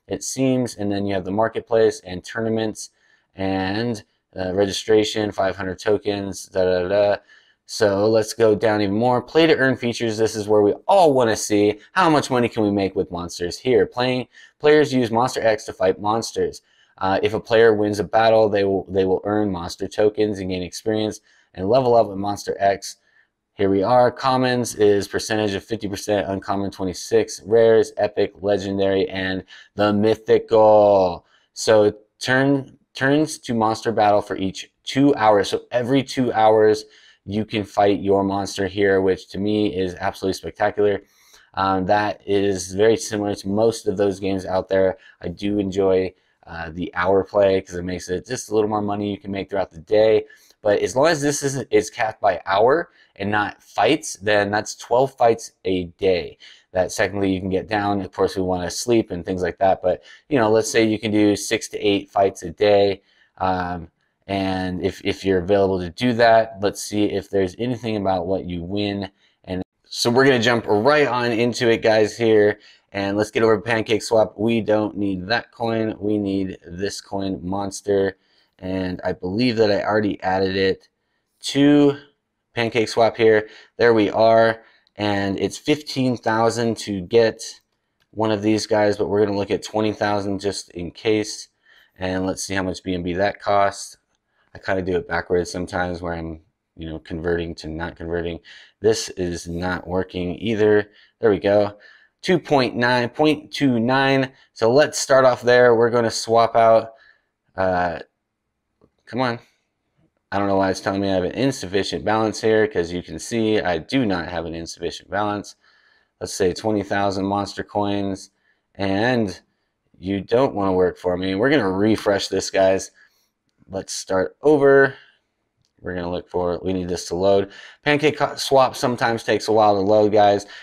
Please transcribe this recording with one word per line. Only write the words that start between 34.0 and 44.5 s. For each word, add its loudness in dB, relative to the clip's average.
for -8
each -8
two 2
hours. 4
So -4
every 0
two -4
hours, 4
you -4
can -4
fight 2
your 2
monster -4
here, 2
which -2
to -12
me -2
is -4
absolutely -4
spectacular. -2
Um, -2
that -2
is -2
very 4
similar -4
to -12
most 0
of -2
those 0
games -6
out -4